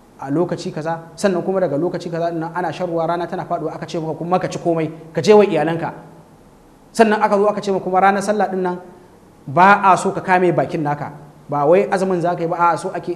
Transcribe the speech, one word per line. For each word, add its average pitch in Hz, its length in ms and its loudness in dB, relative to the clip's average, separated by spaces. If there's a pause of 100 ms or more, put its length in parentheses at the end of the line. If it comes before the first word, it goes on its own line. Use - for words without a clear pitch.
(200)
a 135 120 -10
lokaci 175 420 -2
kaza, 160 260 -6 (160)
sannan 185 280 0
kuma 190 160 -2
daga 151 180 0
lokaci 175 320 -4
kaza 170 220 -4
nan 165 240 -6
ana 175 180 -4
shan 180 160 -4
ruwa, 165 180 -2
rana 170 200 -4
tana 170 180 -8
faɗuwa, 160 300 -6
aka - 100 -12
ce - 140 -8
maka 156 180 -6
kuma 175 220 0
ka 175 80 -4
ci - 120 -8
komai, 165 300 0 (240)
ka 160 80 -2
je 196 120 6
wa 208 120 8
iyalanka. 160 480 -2 (960)
Sannan 214 300 2
aka 208 160 2
zo 202 100 2
aka 208 140 -2
ce 202 100 -2
maka 185 120 -2
kuma 185 180 0
ranar 196 220 4
sallah 202 260 0
ɗin 185 120 -4
nan 180 160 -2 (680)
ba 190 360 6
a 185 140 6
so 190 140 -2
ka - 100 -6
kame 180 300 2
bakin - 300 -2
naka, 143 300 -6 (380)
ba 143 160 -2
wai 180 260 6
azumin 185 300 0
za 175 140 0
ka 165 60 -8
yi 165 60 -2
ba, 170 100 -4
a'a 170 200 2
so 180 120 -8
ake 175 260 -6